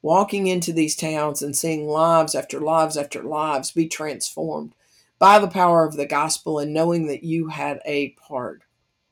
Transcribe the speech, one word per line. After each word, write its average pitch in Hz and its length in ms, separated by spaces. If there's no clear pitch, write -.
walking 196 420
into 180 260
these 156 240
towns 151 460
and 143 140
seeing 156 320
lives 160 480
after 139 240
lives 156 380
after 143 260
lives 151 480
be 165 160
transformed 156 880
by 202 220
the 202 80
power 170 400
of 151 80
the 143 100
gospel 151 540
and 147 120
knowing 160 360
that 143 160
you 165 240
had 147 360
a 143 260
part? 123 520